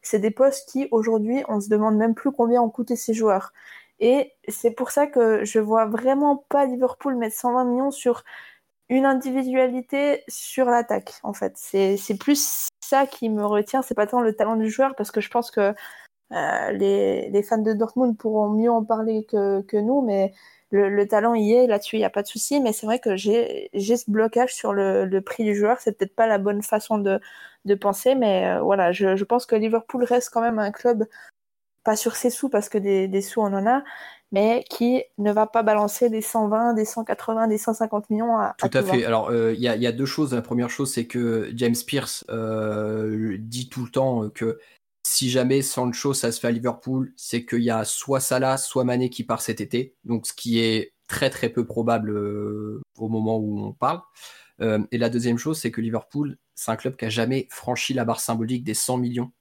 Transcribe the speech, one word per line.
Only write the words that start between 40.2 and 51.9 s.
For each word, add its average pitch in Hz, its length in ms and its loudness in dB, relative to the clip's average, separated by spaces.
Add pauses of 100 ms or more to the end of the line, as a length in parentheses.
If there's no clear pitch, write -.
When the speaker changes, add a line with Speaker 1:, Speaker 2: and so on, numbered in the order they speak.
Speaker 2:
La 120 80 -2
première 120 280 -2
chose, 135 240 -4
c'est 117 120 -4
que 117 480 -2
James 120 220 2 (100)
Pierce, - 440 -4
euh, 110 1120 -4
dit 117 280 -8
tout 127 160 -8
le 117 80 -10
temps, 127 320 0
euh, 104 60 -4
que 113 300 -4 (440)
si - 260 0
jamais 127 320 2
Sancho, 131 520 -2
ça 120 180 -2
se - 80 -8
fait 120 80 -2
à 120 40 2
Liverpool, 123 640 -2
c'est 117 280 -6
qu'il 120 180 -2
y 117 80 2
a 110 120 0
soit 135 380 -2
Salah, 127 360 0
soit - 280 -2
Mané 123 240 0
qui 123 160 -8
part 113 160 -2
cet - 180 -6
été. 123 360 -6 (100)
Donc, 117 220 -4
ce - 60 -8
qui 117 260 -2
est 110 340 0 (160)
très, 135 200 0
très 120 200 -2
peu 117 160 -2
probable, 113 460 -2